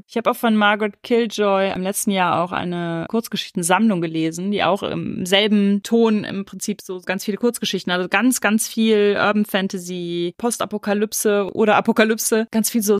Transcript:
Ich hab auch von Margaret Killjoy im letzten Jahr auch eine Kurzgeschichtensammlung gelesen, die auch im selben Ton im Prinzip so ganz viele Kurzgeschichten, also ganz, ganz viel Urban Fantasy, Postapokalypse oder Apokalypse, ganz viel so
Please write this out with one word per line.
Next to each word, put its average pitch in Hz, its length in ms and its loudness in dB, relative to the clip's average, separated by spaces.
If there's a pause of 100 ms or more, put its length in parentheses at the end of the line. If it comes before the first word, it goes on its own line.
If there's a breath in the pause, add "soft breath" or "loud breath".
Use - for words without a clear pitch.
Ich - 100 -8
hab 226 100 -2
auch 240 100 2
von 226 200 2
Margaret 208 460 0
Killjoy 202 720 2
im 185 100 -6
letzten 196 280 -2
Jahr 180 320 2
auch 180 100 -6
eine 175 580 -4
Kurzgeschichtensammlung 190 880 0
gelesen, 165 500 -2
die 196 140 -2
auch 190 180 2
im - 440 -6
selben 202 560 2
Ton 226 420 2
im 196 200 -8
Prinzip 196 380 -8
so 185 180 -12
ganz 185 240 -6
viele 202 120 -4
Kurzgeschichten, 233 560 -2
also 180 160 0
ganz, 233 320 2
ganz 214 280 0
viel 208 500 2
Urban 208 260 2
Fantasy, 175 920 -4
Postapokalypse 208 1160 -2
oder 214 220 4
Apokalypse, 220 720 2
ganz 220 200 0
viel 233 120 0
so 202 180 2